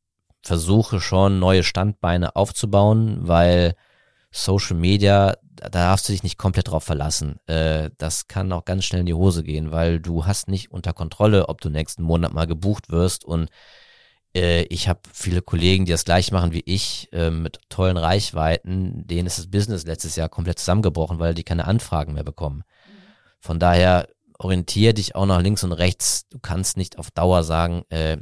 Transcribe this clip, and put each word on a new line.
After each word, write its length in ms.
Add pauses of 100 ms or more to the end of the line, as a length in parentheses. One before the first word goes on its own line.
(420)
versuche 580
schon, 380
neue 260
Standbeine 720
aufzubauen, 840
weil 520 (560)
Social 460
Media, 640
da, 280
da 180
darfst 200
du 40
dich 100
nicht 140
komplett 320
drauf 160
verlassen. 640
Äh, 500
das 320
kann 240
auch 140
ganz 180
schnell 160
in 60
die 80
Hose 300
gehen, 280
weil 260
du 280
hast 220
nicht 220
unter 220
Kontrolle, 560
ob 140
du 80
nächsten 320
Monat 320
mal 120
gebucht 440
wirst. 340
Und, 240 (840)
äh, 300
ich 240
habe 120 (120)
viele 300
Kollegen, 420
die 80
das 120
gleich 280
machen 200
wie 120
ich, 480
äh, 180
mit 380
tollen 280
Reichweiten, 1080
denen 200
ist 120
das 120
Business 340
letztes 320
Jahr 120
komplett 300
zusammengebrochen, 600
weil 160
die 100
keine 220
Anfragen 480
mehr 100
bekommen. 400 (760)
Von 180
daher 500 (300)
orientier 560
dich 200
auch 120
nach 160
links 220
und 80
rechts. 560
Du 100
kannst 380
nicht 220
auf 120
Dauer 340
sagen, 460
äh, 320